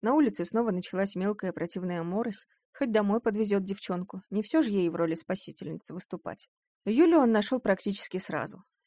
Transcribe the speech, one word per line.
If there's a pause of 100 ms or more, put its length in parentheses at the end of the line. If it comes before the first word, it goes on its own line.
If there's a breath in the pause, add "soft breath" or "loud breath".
На
улице
снова
началась
мелкая
противная
морось, (260)
хоть
домой
подвезёт
девчонку, (100)
не
всё
же
ей
в
роли
спасительницы
выступать. (360)
Юлю
он
нашёл
практически
сразу. (240)